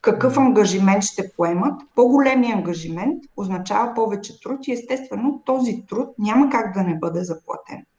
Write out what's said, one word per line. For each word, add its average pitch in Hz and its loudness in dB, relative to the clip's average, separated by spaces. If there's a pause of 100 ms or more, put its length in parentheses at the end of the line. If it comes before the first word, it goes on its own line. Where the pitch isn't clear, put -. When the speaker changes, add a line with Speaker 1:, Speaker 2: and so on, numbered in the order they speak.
Speaker 1:
какъв 254 2
Speaker 2:
Мгм. 269 6
Speaker 1:
ангажимент 196 4
ще 190 -6
поемат, 175 -2 (140)
по-големи 254 4
ангажимент 175 -4 (140)
означава 202 -2
повече 202 -4
труд - -8
и 254 -2
естествено 254 -4
този 254 -2
труд 254 -4 (100)
няма 233 2
как 220 -2
да 196 0
не 170 -2
бъде 170 -4
заплатен. - -12 (140)